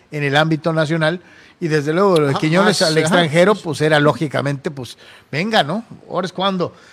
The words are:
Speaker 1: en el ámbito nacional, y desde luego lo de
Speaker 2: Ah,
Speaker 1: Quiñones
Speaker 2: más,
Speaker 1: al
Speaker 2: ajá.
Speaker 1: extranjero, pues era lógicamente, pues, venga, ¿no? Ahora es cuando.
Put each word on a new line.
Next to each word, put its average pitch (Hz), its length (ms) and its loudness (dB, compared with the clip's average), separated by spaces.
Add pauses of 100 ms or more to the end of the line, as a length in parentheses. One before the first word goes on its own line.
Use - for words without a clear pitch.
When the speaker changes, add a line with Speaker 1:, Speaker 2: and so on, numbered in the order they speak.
(100)
Speaker 1:
en 147 120 -6
el 139 140 0
ámbito 160 380 0
nacional, 160 480 -2 (360)
y 170 100 -6
desde 151 260 0
luego 185 260 2
lo 147 60 2
de 139 80 0
Speaker 2:
Ah, - 40 -4
Speaker 1:
Quiñones 180 440 2
Speaker 2:
más, 165 80 2
Speaker 1:
al - 20 -2
Speaker 2:
ajá. 156 80 2
Speaker 1:
extranjero, 175 540 2
pues 165 260 -6
era 151 200 4
lógicamente, 143 680 -2
pues, 135 280 -14 (340)
venga, 196 300 0
¿no? 175 200 -4 (280)
Ahora 180 160 -4
es - 80 -10
cuando. 185 400 -2 (180)